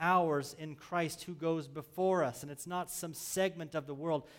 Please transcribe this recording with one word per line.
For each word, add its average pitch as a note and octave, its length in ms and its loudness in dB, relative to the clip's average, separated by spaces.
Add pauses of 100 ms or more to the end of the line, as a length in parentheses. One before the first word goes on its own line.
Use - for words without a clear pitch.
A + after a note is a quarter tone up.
ours D#3+ 540 4
in D#3 200 -8
Christ E3+ 480 -2
who F3+ 140 -8
goes D#3+ 320 0
before F3 560 2
us. A#2+ 180 -2
And C#3+ 80 -8
it's C#3 160 -10
not F3+ 240 -4
some E3 240 -6
segment E3+ 600 -2
of C#3+ 100 -2
the C#3+ 80 -6
world. D3+ 320 0 (120)